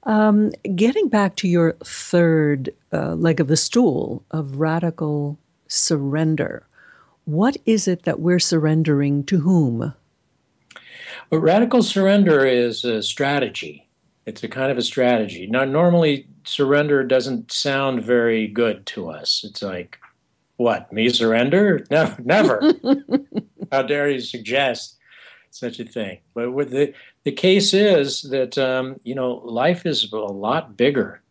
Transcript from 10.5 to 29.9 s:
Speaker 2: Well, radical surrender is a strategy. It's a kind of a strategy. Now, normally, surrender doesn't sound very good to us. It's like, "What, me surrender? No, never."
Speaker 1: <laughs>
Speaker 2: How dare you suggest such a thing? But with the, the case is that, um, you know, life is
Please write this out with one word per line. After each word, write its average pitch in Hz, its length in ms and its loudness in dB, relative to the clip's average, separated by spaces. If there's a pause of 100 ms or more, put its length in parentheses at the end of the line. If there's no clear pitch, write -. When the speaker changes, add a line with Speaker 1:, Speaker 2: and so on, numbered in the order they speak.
Speaker 2:
Well, 160 100 2
radical 226 420 4
surrender 190 640 4
is 120 400 0
a 110 180 -2
strategy. 127 840 -4 (400)
It's - 160 -14
a - 60 -10
kind 135 240 -2
of 123 60 -2
a 120 40 -2
strategy. 110 640 0
Now, 127 180 0
normally, 156 600 2 (180)
surrender 143 600 0
doesn't 123 480 -2
sound 135 500 -2
very 117 460 0
good 110 380 -2
to 90 220 -10
us. - 360 -6
It's - 180 -12
like, 90 380 -10 (560)
"What, 117 360 -2
me 113 180 0
surrender? 135 800 2
No, 151 220 2 (120)
never." 131 360 2 (220)
Speaker 1:
<laughs> - 880 -4
Speaker 2:
How 135 100 2
dare 143 260 0
you 135 120 -2
suggest 120 760 -4 (540)
such 113 300 -10
a 117 40 -10
thing? 98 340 -8 (160)
But 120 180 -4
with 139 180 -4
the, 143 220 0 (320)
the 143 80 -2
case 190 420 2
is 180 480 2
that, 131 340 -4
um, 131 460 -2
you 120 120 -8
know, 127 300 -4
life 135 420 -2
is 117 260 -4